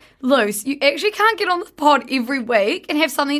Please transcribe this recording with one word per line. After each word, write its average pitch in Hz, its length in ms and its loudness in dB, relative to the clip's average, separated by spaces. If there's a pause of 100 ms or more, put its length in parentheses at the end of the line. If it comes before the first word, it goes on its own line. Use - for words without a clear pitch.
(220)
"Luce, 233 420 0
you 285 160 -4
actually 294 320 2
can't 427 280 0
get 403 100 -2
on 349 100 0
the 415 60 -8
pod 285 440 2
every 262 300 -2
week 226 480 0
and 294 120 0
have 320 120 2
something 285 280 -2